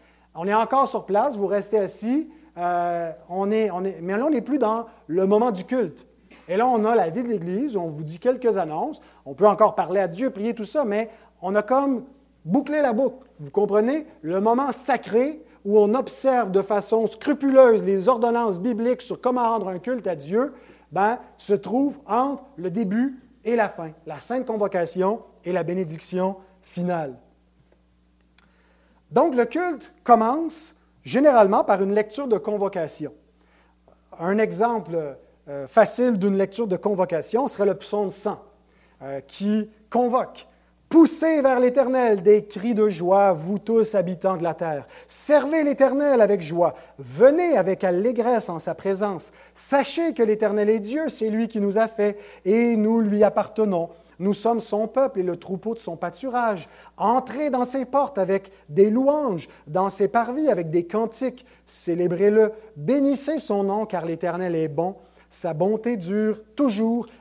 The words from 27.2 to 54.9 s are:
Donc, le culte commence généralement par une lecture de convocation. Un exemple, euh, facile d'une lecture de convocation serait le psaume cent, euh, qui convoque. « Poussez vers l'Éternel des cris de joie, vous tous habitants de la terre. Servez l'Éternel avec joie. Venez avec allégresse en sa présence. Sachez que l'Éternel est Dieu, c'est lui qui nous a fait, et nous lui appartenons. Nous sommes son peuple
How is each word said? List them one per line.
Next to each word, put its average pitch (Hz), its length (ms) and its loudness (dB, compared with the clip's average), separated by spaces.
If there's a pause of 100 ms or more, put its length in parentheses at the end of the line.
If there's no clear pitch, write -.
Donc, 269 220 4
le 240 120 2
culte 339 480 -4 (100)
commence 240 720 2 (280)
généralement 233 600 6
par 196 180 2
une 196 120 0
lecture 214 340 -2
de 220 100 2
convocation. 190 760 -4 (1080)
Un 185 180 0
exemple, 170 800 -2 (320)
euh, 139 180 -10
facile 226 500 2
d'une 190 200 0
lecture 196 300 -2
de 185 100 -2
convocation 185 680 -2
serait 202 180 -2
le 190 100 2
psaume 208 340 -6
cent, - 300 -8 (640)
euh, 139 200 -10
qui 208 480 -4 (200)
convoque. « 240 580 -2 (460)
Poussez 320 480 6
vers 254 180 4
l'Éternel 247 640 2
des 208 240 6
cris 208 300 -4
de 214 120 4
joie, 190 460 4
vous 175 260 -4
tous 220 360 2
habitants 185 420 0
de 160 60 -4
la 165 100 -2
terre. 156 340 -6 (200)
Servez 294 560 2
l'Éternel 277 580 4
avec 202 200 4
joie. 165 340 0 (240)
Venez 262 580 4
avec 185 260 0
allégresse 220 640 0
en 170 120 -8
sa 165 140 -6
présence. 190 580 -4 (220)
Sachez 285 600 -2
que 240 100 0
l'Éternel 208 460 2
est 220 100 4
Dieu, 262 300 -4
c'est 220 220 -4
lui 220 160 -2
qui 226 120 -4
nous 202 180 0
a 220 100 2
fait, 208 300 -2 (280)
et 233 320 2
nous 220 220 2
lui 208 240 2
appartenons. 202 640 0 (300)
Nous 190 160 0
sommes 226 240 0
son 214 280 -4
peuple 233 340 -2